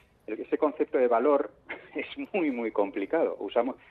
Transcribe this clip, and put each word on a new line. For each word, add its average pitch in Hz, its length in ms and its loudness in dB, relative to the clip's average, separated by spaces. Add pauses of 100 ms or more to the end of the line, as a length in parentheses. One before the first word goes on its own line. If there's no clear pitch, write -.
(260)
el, - 140 -6
ese - 180 -2
concepto 151 400 0
de 127 100 4
valor 123 420 4 (180)
<laughs> - 260 -14
es 147 120 -6 (260)
muy, 156 200 0
muy 117 200 -2
complicado. 101 680 0
Usamos, 117 360 0 (140)